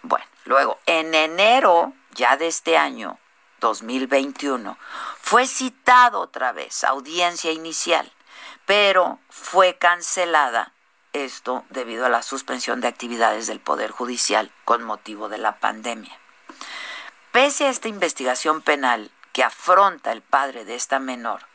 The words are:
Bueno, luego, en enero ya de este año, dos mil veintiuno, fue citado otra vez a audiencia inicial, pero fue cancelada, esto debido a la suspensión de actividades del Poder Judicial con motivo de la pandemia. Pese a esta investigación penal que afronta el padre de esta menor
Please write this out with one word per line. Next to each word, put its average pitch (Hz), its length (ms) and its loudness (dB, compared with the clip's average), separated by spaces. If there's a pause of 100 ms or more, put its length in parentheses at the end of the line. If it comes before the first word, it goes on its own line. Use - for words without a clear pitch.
Bueno, - 240 -2 (180)
luego, - 420 2
en 160 280 0
enero 190 800 4 (160)
ya 127 260 2
de 165 120 -2
este 160 280 0
año, 131 440 -2 (400)
dos 110 220 -2
mil 127 260 -4
veintiuno, 135 680 -2 (440)
fue 247 260 4
citado 247 720 4
otra 131 300 -4
vez - 320 -8
a - 60 2
audiencia 165 640 -2
inicial, 160 600 -4 (540)
pero 196 540 2 (100)
fue - 480 2
cancelada, 170 920 0 (400)
esto 127 580 -6
debido 123 360 -6
a - 20 4
la 117 160 2
suspensión 127 560 -6
de 120 80 -2
actividades 113 580 -2
del 107 140 -6
Poder 110 320 -2
Judicial 117 600 -2 (120)
con 117 180 2
motivo 107 460 -10
de 107 100 -10
la 107 220 -2
pandemia. 110 580 -6 (1120)
Pese 277 360 2
a 269 40 2
esta 240 180 -6
investigación 156 720 -2
penal 127 500 0 (220)
que 131 100 0
afronta 175 680 2
el 113 80 -8
padre 135 440 -2
de 113 100 -10
esta 135 240 -4
menor 120 560 -8